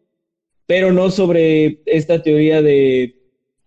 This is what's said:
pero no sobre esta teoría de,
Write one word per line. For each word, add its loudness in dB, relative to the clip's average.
pero 0
no 0
sobre 0
esta -2
teoría 0
de, 0